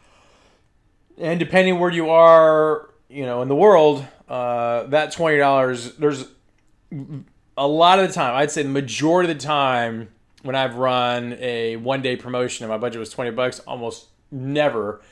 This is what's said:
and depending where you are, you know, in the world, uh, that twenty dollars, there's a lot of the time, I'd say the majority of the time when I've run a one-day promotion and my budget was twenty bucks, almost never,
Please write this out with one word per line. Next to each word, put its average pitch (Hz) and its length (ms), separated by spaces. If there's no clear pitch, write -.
and 170 220
depending 180 400
where 175 100
you 165 200
are, 160 800
you 139 160
know, 123 180
in 131 60
the 139 80
world, 156 480
uh, 120 560
that 147 280
twenty 156 260
dollars, 127 580
there's 143 300
a 139 100
lot 165 320
of 190 100
the 185 60
time, 135 200
I'd 147 160
say 156 120
the 135 60
majority 139 600
of 156 80
the 127 60
time 123 640
when 131 140
I've 131 200
run 123 600
a 117 380
one-day 127 400
promotion 123 480
and 110 60
my 110 80
budget 117 200
was 113 120
twenty 123 200
bucks, 123 300
almost 120 460
never, 131 800